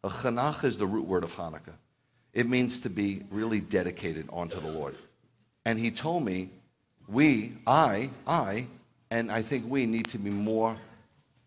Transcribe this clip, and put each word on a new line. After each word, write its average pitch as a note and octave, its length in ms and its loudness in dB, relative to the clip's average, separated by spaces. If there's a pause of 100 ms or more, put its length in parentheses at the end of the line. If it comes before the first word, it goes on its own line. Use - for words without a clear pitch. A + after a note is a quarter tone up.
A G2 60 -2
chanach B2+ 540 0
is A#2 140 2
the G2+ 80 0
root G2 220 0
word F2+ 160 2
of E2 100 -6
Hanukkah. E2 400 -10 (600)
It B2 140 2
means B2 340 2
to B2 80 -4
be G2 420 -2
really G#2+ 300 0
dedicated E2+ 680 -2
onto E2+ 280 -6
the D2+ 100 -6
Lord. D2+ 260 -6 (680)
And A2+ 140 0
he A#2 100 0
told D#3 340 -2
me, F#2 280 -4 (560)
we, A#2+ 460 4 (120)
I, B2+ 460 4 (160)
I, A#2+ 400 0 (420)
and A#2 220 0
I A2+ 100 0
think A#2 260 -2
we B2+ 200 2
need A2+ 220 0
to G#2+ 100 -6
be G2+ 100 -2
more A2 480 2 (680)